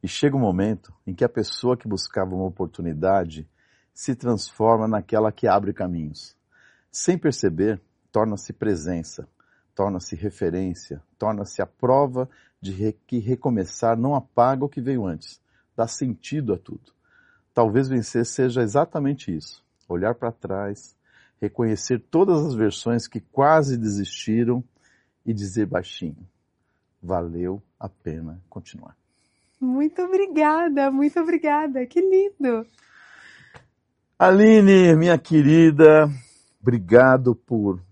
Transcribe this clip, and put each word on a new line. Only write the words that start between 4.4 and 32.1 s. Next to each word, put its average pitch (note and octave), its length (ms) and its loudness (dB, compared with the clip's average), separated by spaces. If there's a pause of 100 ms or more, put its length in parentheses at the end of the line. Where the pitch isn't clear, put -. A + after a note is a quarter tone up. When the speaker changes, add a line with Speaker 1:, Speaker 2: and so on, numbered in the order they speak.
Speaker 1:
naquela A2 420 -2
que - 160 -6
abre G2 260 0
caminhos. E2 600 -10 (560)
Sem - 260 -2
perceber, G#2 640 -2 (300)
torna-se G#2+ 420 -4
presença, E2+ 760 -6 (460)
torna-se F#2+ 420 -6
referência, F2+ 840 -8 (160)
torna-se G2+ 460 -6
a F2+ 40 -6
prova B2+ 600 -2 (320)
de F#2+ 120 -12
re-, G#2+ 240 -6 (100)
que B2 120 -6
recomeçar A2+ 800 -2
não C3 200 -2
apaga B2+ 480 0
o C#3+ 40 -6
que C#3 120 -10
veio B2 260 -4
antes, - 340 -12 (360)
dá A#2 100 -2
sentido B2+ 680 -6
a F2+ 60 -2
tudo. - 340 -20 (640)
Talvez A#2+ 320 2
vencer A#2+ 400 -2
seja B2+ 340 -2
exatamente C#3 720 -2
isso, - 320 -12 (240)
olhar F#2+ 280 -4
pra A#2 160 -8
trás, G2 640 -10 (440)
reconhecer A2 600 -4 (100)
todas E3+ 340 2
as D3 100 -4
versões A2+ 520 -2
que - 140 -12
quase C#3 560 2
desistiram A2+ 880 -4 (600)
e A#2 80 -6
dizer G2+ 340 -4
baixinho, F2+ 600 -10 (760)
"Valeu F2 600 -6 (160)
a G2+ 100 -14
pena D#2+ 520 -14 (100)
continuar." - 460 -20 (640)
Speaker 2:
Muito C#4+ 420 -2
obrigada, D#4+ 880 0
muito C#4+ 300 0
obrigada. D4+ 680 -2
Que D4 140 -2
lindo. F#4 680 0 (1500)